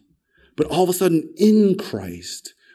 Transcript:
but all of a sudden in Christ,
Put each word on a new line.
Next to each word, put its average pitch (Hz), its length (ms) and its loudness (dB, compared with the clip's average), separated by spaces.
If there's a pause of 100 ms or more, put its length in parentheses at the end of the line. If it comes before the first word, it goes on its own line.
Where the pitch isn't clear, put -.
(560)
but 151 120 -2
all 170 180 0
of 175 40 0
a 180 40 0
sudden 165 420 -2
in 208 420 4
Christ, 90 760 -12 (220)